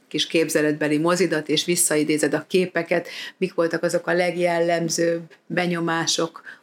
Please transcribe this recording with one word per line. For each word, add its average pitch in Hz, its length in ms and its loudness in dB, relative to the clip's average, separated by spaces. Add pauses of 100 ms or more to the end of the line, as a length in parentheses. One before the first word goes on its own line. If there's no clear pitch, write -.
kis - 200 -4
képzeletbeli 151 680 2
mozidat, 165 520 0
és 156 160 0
visszaidézed 151 680 2
a 151 140 0
képeket, 175 600 0 (300)
mik 185 160 -4
voltak 165 300 0
azok 170 240 0
a 170 60 0
legjellemzőbb 170 1080 0 (260)
benyomások, 165 960 -2 (220)